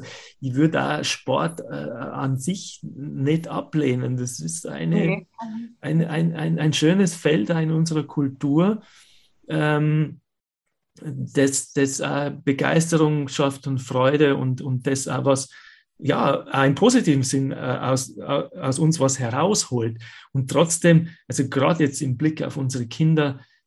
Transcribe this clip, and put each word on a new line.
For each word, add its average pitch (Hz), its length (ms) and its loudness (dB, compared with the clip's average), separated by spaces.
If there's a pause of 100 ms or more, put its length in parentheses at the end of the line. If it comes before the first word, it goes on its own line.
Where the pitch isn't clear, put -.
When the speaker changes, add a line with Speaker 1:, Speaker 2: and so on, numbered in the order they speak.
(400)
Speaker 1:
ich 127 140 -6
würde 147 280 2
auch 143 220 -4
Sport, 156 560 -2
äh, - 40 -14 (100)
an 139 640 -6
sich - 440 -8
nicht 147 640 -4
ablehnen. 127 680 -2
Das 123 220 -6
ist 160 280 -10
eine, 165 300 -2
Speaker 2:
Nee. 170 300 0 (540)
Speaker 1:
ein, 160 260 0
ein, 165 280 0
ein, 165 240 -2
ein 151 140 2
schönes 175 440 2
Feld 175 340 0
in 160 220 0
unserer 160 320 0
Kultur, 147 760 0 (680)
ähm, 151 720 0 (800)
das, 135 720 -2
das, 139 260 0
äh, 143 320 -4 (120)
Begeisterung 151 840 2
schafft 139 380 -2
und 135 140 -2
Freude 139 560 2
und, 131 260 -2
und 127 240 -4
das 135 220 -2
auch 131 180 -2
was, 135 240 2 (480)
ja, - 480 0
auch 135 180 2
im 139 100 6
positiven 190 480 4
Sinn, 135 300 -2
äh, - 40 -6
aus, 127 640 -4
au-, 139 300 -4 (100)
aus 135 200 -2
uns 160 220 2
was 131 180 2
herausholt. 123 800 -2 (340)
Und 131 180 -2
trotzdem, 165 580 4 (200)
also 131 200 -2
grad 156 320 2
jetzt 143 200 0
im 131 160 -2
Blick 156 260 0
auf - 140 -6
unsere 131 300 -4
Kinder, 156 540 2 (260)